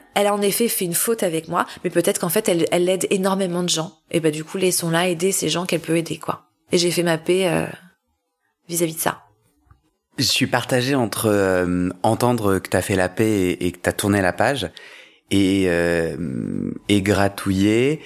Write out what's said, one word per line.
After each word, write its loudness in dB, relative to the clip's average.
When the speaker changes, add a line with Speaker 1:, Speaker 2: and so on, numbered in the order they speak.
Speaker 1:
elle 2
a 2
en -2
effet 2
fait -2
une -4
faute -2
avec -2
moi, 0
mais -2
peut-être 0
qu'en -2
fait, 0
elle, 2
elle 2
aide 0
énormément 0
de -2
gens. -4
Et 2
bah 0
du -6
coup, -8
laissons-la 0
aider 0
ces -2
gens -2
qu'elle 0
peut -2
aider, -2
quoi. » -8
Et 6
j'ai 2
fait 0
ma 0
paix, 0
euh, 0
vis-à-vis -2
de -10
ça. -6
Speaker 2:
Je -2
suis -2
partagé 0
entre, -2
euh, 2
entendre 2
que -14
t'as 0
fait 0
la 2
paix 0
et, 0
et -2
que -10
t'as -2
tourné 0
la 2
page 0
et, 4
euh, -2
et 4
gratouiller. 2